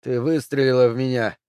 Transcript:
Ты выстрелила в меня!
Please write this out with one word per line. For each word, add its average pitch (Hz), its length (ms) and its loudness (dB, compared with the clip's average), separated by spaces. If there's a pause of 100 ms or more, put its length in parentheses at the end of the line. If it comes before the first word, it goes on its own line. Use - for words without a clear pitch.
Ты 127 200 -4
выстрелила 131 680 2
в 117 80 0
меня! 123 420 -4 (100)